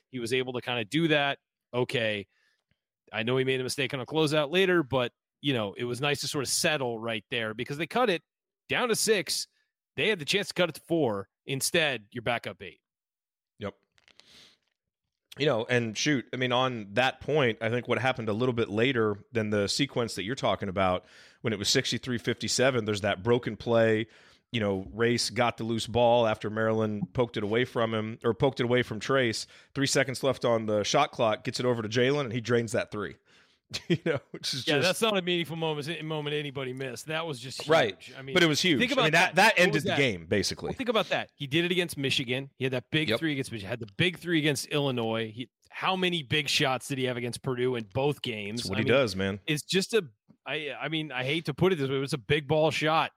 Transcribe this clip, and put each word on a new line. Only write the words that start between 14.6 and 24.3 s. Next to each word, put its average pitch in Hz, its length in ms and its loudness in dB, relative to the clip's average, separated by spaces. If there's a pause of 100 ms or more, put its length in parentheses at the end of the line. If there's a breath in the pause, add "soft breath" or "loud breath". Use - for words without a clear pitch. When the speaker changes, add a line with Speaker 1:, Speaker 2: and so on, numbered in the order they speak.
Speaker 2:
You 135 100 0
know, 120 200 2
and 117 300 0
shoot, 143 360 0
I 127 40 -4
mean, 127 140 0
on 123 420 0
that 123 260 0
point, 135 420 2
I 113 80 0
think 117 180 -2
what 120 100 2
happened 113 320 0
a 104 40 2
little 123 200 2
bit 117 160 0
later 110 480 2 (140)
than 110 180 -2
the 104 180 2
sequence 127 480 -2
that 95 80 -6
you're 110 120 -4
talking 104 340 -2
about, 92 360 0 (360 loud breath)
when 113 120 -2
it 98 60 -4
was 98 100 -2
sixty-three 127 500 -2
fifty-seven, 123 640 0
there's 104 160 -2
that 95 220 0
broken 120 340 2
play. 113 500 4 (440 soft breath)